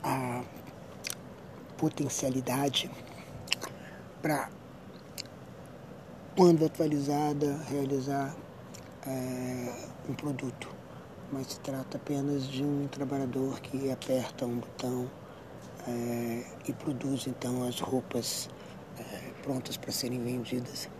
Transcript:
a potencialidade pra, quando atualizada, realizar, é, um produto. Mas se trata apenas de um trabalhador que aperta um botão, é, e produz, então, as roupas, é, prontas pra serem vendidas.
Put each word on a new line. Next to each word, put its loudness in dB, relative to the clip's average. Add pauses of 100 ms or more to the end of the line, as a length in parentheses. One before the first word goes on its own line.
a 2 (1300)
potencialidade 2 (1300)
pra, 4 (1900)
quando 12
atualizada, 4 (140)
realizar, 2 (680)
é, -2 (360)
um 0
produto. -2 (640)
Mas -2
se -8
trata -4
apenas 2
de 0
um 4
trabalhador 0
que 0
aperta 2
um 2
botão, -2 (760)
é, 0 (240)
e 0
produz, 0
então, 2
as 0
roupas, 0 (500)
é, -8 (120)
prontas -2
pra -6
serem 2
vendidas. 0 (100)